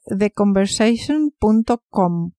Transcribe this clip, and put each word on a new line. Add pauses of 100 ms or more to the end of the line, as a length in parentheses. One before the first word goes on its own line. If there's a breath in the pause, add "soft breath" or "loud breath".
the
conversation
punto
com.